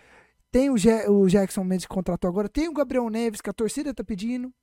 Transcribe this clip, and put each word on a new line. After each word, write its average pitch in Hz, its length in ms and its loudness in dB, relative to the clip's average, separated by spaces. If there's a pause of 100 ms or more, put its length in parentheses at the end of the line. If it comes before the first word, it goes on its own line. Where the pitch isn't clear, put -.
(520)
Tem 269 180 4
o 254 80 2
Je-, 208 320 4
o 202 180 6
Jackson 190 380 2
Mendes 185 200 -2
que - 80 -16
contratou 180 360 -2
agora, 202 180 -2
tem 311 220 -4
o 311 40 -8
Gabriel 254 360 -2
Neves, 220 320 -4
que - 80 -10
a 196 40 -6
torcida 262 400 -4
tá 214 120 -10
pedindo. 240 580 -6